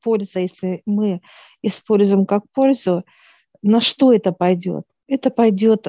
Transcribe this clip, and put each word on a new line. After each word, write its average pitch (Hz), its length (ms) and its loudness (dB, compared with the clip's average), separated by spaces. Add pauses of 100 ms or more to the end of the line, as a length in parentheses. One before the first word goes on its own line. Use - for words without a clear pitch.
польза, 202 400 -4
если 180 440 -8
мы 208 360 -2 (400)
используем 196 640 0
как 202 260 -2
пользу, 254 520 0 (580)
на 220 200 2
что 254 320 2
это 196 180 0
пойдет? 180 540 -2 (220)
Это 269 240 -2
пойдет 220 580 0